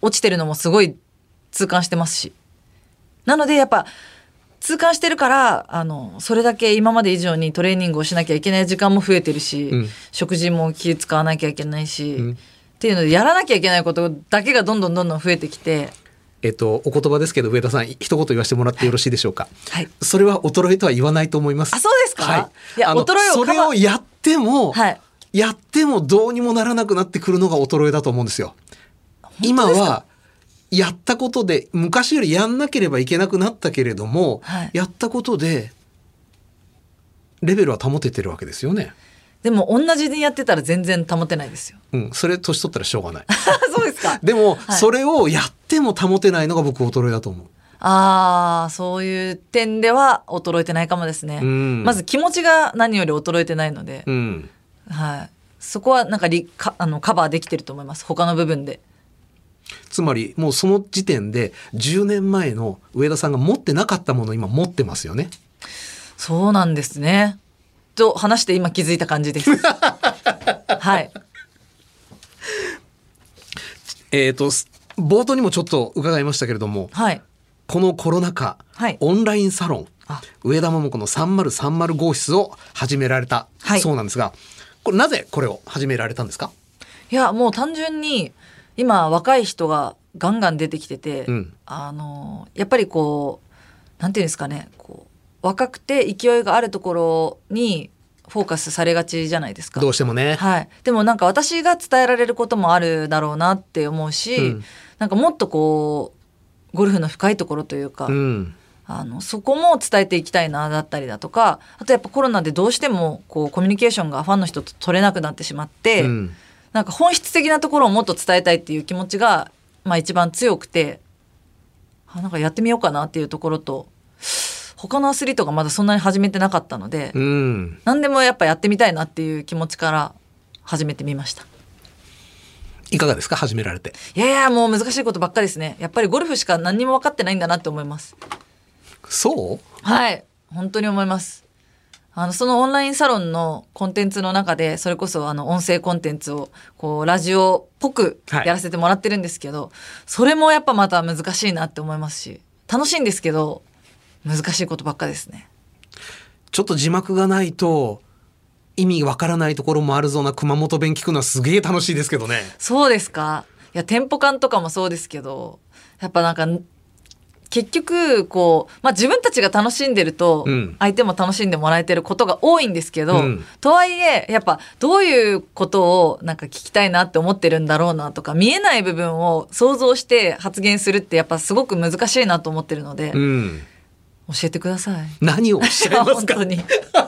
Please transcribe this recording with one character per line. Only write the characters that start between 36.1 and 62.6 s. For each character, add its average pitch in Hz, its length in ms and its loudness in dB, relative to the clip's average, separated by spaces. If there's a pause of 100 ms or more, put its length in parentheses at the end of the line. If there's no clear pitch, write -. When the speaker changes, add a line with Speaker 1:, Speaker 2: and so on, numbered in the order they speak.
Speaker 2:
レ 170 140 2
ベ 202 100 4
ル 139 60 0
は - 100 -2
保 139 180 0
て 123 120 -2
て 101 100 -6
る 92 80 -4
わ 80 80 -12
け - 80 -12
で - 80 -14
す - 120 -8
よ 165 80 0
ね。 202 200 -4 (480)
Speaker 1:
で 233 100 0
も、 202 180 2
同 320 260 4
じ 294 140 0
に 302 120 -4
や 294 80 2
っ 294 40 -6
て 269 100 -4
た 202 120 2
ら 147 80 -2
全 170 200 0
然 170 220 0
保 165 220 -2
て 170 80 -2
な 147 100 -6
い 123 40 -14
で - 60 -16
す - 140 -14
よ。 - 80 -20 (140)
Speaker 2:
う 131 60 -2
ん、 120 160 -4
そ - 140 -2
れ 180 120 0
年 165 200 -4
取 - 120 -4
っ - 20 -20
た 123 60 -4
ら 98 60 -8
し - 100 -4
ょ 107 40 0
う 92 40 -8
が 87 80 -10
な 78 100 -12
い。 - 80 -20
Speaker 1:
<laughs> 508 460 2
そ 466 80 2
う - 20 2
で - 100 -2
す - 60 -12
か？ - 220 -2
Speaker 2:
で 202 100 4
も、 208 220 6
Speaker 1:
は - 200 -4
い。 175 40 0
Speaker 2:
そ 214 100 6
れ 254 160 2
を 277 240 4
や 156 120 0
っ - 100 -6 (160)
て 311 120 2
も 240 140 2
保 185 240 2
て 190 140 4
な 165 120 0
い 151 40 0
の 165 80 0
が 165 80 2
僕、 131 200 0
衰 120 260 0
え - 20 0
だ 113 100 -2
と 107 80 -10
思 87 140 -12
う。 - 40 -20 (320)
Speaker 1:
あ 185 920 4
ー、 156 40 -12
そ 180 280 -6
う - 20 -4
い 185 280 -4
う 175 40 -8
点 220 460 -2
で 226 100 4
は 262 340 4
衰 170 360 -2
え - 20 0
て 170 100 -4
な 165 80 0
い 165 60 -2
か 180 80 -2
も 175 100 -4
で 156 80 -4
す 156 140 -10
ね。 147 160 -8
Speaker 2:
う - 20 0
ん。 131 380 0
Speaker 1:
ま 240 100 4
ず 185 100 -4
気 - 140 -2
持 320 140 2
ち 339 100 -2
が 320 320 4
何 226 240 2
よ 185 80 0
り 156 60 0
衰 165 300 0
え 165 40 2
て 170 80 -4
な 156 140 -2
い 151 40 -4
の - 120 -12
で。 135 240 -14
Speaker 2:
う 135 40 -2
ん。 101 380 -4 (400)
Speaker 1:
は 151 280 -6
い。 160 120 -14 (300)
そ - 200 -10
こ 247 120 2
は 254 140 6
な 208 120 -4
ん - 20 -2
か 175 80 0
リ-、 170 180 0 (120)
か-、 - 220 -6
あ 175 80 -2
の、 151 120 -4
カ 214 140 0
バ 165 140 2
ー - 20 0
で 160 100 -2
き - 80 -16
て - 80 -4
る - 60 -4
と - 100 -16
思 143 120 -14
い - 20 -14
ま 139 80 -14
す。 - 100 -16
他 165 220 -2
の 170 100 0
部 160 120 0
分 143 180 -4
で。 - 140 -12 (1120)
Speaker 2:
つ - 100 -4
ま 147 140 2
り、 113 220 -6
も 160 120 0
う 131 40 0
そ - 120 -2
の 196 240 4
時 190 160 -4
点 107 260 -2
で、 113 220 -2 (220)
十 151 280 0
年 202 280 0
前 165 240 0
の 117 240 -6 (160)